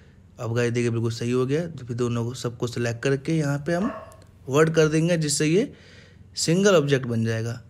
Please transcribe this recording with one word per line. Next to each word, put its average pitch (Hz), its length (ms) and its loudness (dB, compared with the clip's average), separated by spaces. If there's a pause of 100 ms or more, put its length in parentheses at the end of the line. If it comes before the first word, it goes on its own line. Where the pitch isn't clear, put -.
(400)
अब 117 160 -6
गाइस, 120 180 2
देखिए, 120 160 0
बिल्कुल 113 220 0
सही 117 200 -4
हो 127 140 2
गया। 147 220 0
तो 135 180 -12
फिर 120 120 -8
दोनों 120 280 -2
को, 120 100 -6
सबको 120 320 -6
सिलेक्ट 117 360 -4
करके 139 340 0
यहाँ 143 220 -2
पे 147 140 -4
हम 202 180 -2 (560)
वर्ड 156 280 4
कर 156 120 6
देंगे, 165 300 2
जिससे 151 300 0
ये 202 240 2 (680)
सिंगल 190 380 4
ऑब्जेक्ट 139 320 2
बन 113 180 0
जाएगा। 113 440 -4